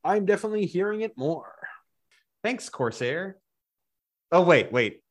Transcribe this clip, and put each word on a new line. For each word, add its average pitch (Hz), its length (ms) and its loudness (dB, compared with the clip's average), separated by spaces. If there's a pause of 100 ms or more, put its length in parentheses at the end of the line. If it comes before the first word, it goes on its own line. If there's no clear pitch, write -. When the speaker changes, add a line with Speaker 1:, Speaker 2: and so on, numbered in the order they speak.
Speaker 1:
I'm 196 240 0
definitely 208 400 0
hearing 208 360 -4
it 220 140 -8
more. 147 380 -6 (880)
Speaker 2:
Thanks, 247 260 -4
Corsair. 143 680 -4 (960)
Oh, 180 100 6
wait, 151 300 6
wait. 113 380 0